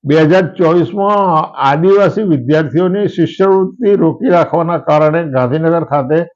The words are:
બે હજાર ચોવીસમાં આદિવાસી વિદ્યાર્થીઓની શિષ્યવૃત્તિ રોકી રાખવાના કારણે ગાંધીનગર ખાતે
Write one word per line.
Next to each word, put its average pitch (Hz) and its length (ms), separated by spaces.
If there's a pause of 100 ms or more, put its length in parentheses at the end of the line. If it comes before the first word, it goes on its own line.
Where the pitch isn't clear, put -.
બે 147 160
હજાર 160 340
ચોવીસમાં 185 840 (200)
આદિવાસી 175 640
વિદ્યાર્થીઓની 160 840
શિષ્યવૃત્તિ 190 880
રોકી 175 340
રાખવાના 170 480
કારણે 151 460
ગાંધીનગર 156 600
ખાતે 147 520